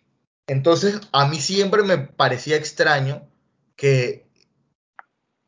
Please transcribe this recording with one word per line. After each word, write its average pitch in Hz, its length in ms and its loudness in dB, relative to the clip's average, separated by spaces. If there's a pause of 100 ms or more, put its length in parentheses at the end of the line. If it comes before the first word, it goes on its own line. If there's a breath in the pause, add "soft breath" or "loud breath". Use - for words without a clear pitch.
(460)
Entonces, 170 560 0 (100)
a 139 160 2
mí 156 100 -2
siempre 196 440 0
me 190 160 2
parecía 135 600 -2
extraño 151 720 -2 (480)
que, 127 520 -2 (1200)